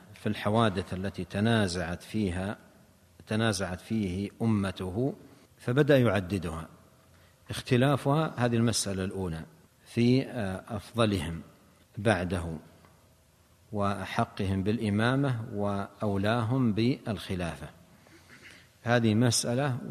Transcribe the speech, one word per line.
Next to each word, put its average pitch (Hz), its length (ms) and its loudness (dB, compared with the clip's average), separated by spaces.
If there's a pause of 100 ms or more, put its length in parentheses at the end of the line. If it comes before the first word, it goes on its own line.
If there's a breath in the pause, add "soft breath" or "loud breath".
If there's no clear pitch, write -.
(140)
في - 140 -6
الحوادث 104 640 0
التي 92 300 -6
تنازعت 92 800 0
فيها، 98 540 -4 (680)
تنازعت 98 540 -2
فيه 101 500 -4 (120)
أمته، 101 720 -2 (440 loud breath)
فبدأ 139 400 4
يعددها. 92 680 0 (800 soft breath)
اختلافها 139 880 2
هذه 117 200 2
المسألة 104 480 0
الأولى 92 380 -4 (420)
في، 123 420 4
آه، 101 420 -6
أفضلهم 98 720 -2 (580)
بعده 92 460 2 (1300)
وأحقهم 98 920 -2
بالإمامة 113 800 0 (100)
وأولاهم 104 1200 0
بالخلافة، 95 960 -2 (1120 loud breath)
هذه 117 320 4
مسألة، 123 640 2 (120)